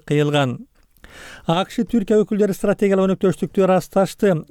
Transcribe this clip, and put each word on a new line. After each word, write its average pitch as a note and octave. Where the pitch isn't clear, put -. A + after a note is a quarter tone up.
кыйылган. D3
А F3
К -
Ш A#3+
Түркия G#3+
өкүлдөрү G3+
стратегиялык F#3+
өнөктөштүктү F#3+
ырасташты. F#3